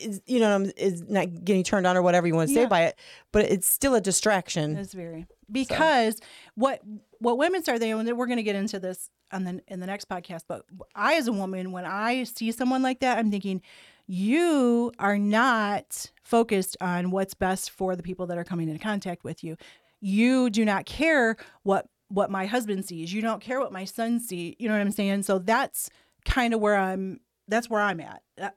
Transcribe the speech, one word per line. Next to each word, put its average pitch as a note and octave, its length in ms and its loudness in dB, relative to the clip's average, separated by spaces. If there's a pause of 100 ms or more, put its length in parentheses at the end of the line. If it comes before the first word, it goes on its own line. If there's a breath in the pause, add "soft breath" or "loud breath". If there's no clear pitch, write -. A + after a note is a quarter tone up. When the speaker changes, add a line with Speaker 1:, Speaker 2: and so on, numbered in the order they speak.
Speaker 1:
is, G3+ 260 -8
you B3 140 4
know, G3+ 340 4
is F3 340 0
not F3 360 0
getting F#3 180 4
turned F#3 240 2
on F3+ 80 4
or F3+ 60 4
whatever F3 260 6
you D#3+ 80 2
wanna D#3+ 140 2
say D3 140 4
Speaker 2:
Yeah. B3+ 40 2
Speaker 1:
by F#3 160 4
it, - 160 0 (320 loud breath)
but G#3 180 4
it's G3 200 0
still C4+ 260 2
a G#3+ 60 4
distraction. F3 760 0
Speaker 2:
It's G3 160 -10
very, E3+ 360 -12
Speaker 1:
So. - 60 -20 (140)
Speaker 2:
because B3+ 680 2 (360 loud breath)
what, C4 260 0 (380)
what A#3+ 180 2
women E4+ 260 2
start A#3+ 160 0
thinking, A3 180 0 (120)
and A#3+ 80 -2
we're B3 100 -2
gonna A#3+ 160 0
get G#3 140 -2
into G3+ 200 -4
this F#3 320 -8 (220)
on F#3+ 140 -4
the, F3+ 240 -8
in F#3+ 100 -10
the F3+ 80 -8
next G3+ 220 -8
podcast, F3+ 400 -10
but - 160 -10 (280)
I, A#3 220 2
as C4 140 0
a - 20 2
woman, F#3+ 400 -4
when F3+ 140 -8
I A3+ 400 -2
see - 260 -4
someone B3+ 300 0
like C4 180 0
that, B3+ 180 2
I'm A3 140 2
thinking, F#3+ 300 -4 (440 loud breath)
"You A#3+ 920 2
are G3+ 180 2
not G#3 920 0 (100)
focused A#3 600 2
on F3+ 300 -2
what's F#3+ 220 -2
best F#3+ 380 -2
for F#3 240 -4
the F3 80 -8
people F3+ 240 -8
that F3 100 -4
are E3+ 60 -4
coming E3+ 240 -4
into D#3 160 -6
contact G3 400 -4
with C#3+ 180 -10
you. D#3+ 140 -10 (460 loud breath)
You A#3+ 480 4
do A3 160 2
not G3 200 0
care C4 520 2 (260 loud breath)
what, G3 240 0 (220)
what G3+ 200 0
my F#3+ 160 -2
husband G#3 380 -2
sees. E3+ 300 -10
You G#3+ 80 -4
don't A3+ 180 -2
care B3+ 220 -4
what A3+ 100 -4
my F#3+ 140 -10
son A#3 340 -2
see." F3 400 -10
You A#3 80 -4
know G#3+ 60 0
what G#3 80 2
I'm G3+ 100 0
saying? G3 320 -2
So F#3+ 160 2
that's A3+ 500 -2 (360 soft breath)
kinda A#3 320 2
where G#3 180 4
I'm, F#3+ 460 -2 (260)
that's A#3 220 -2
where A3 120 0
I'm F#3+ 200 -2
at. D#3 220 -16 (140)
I, G3+ 200 -8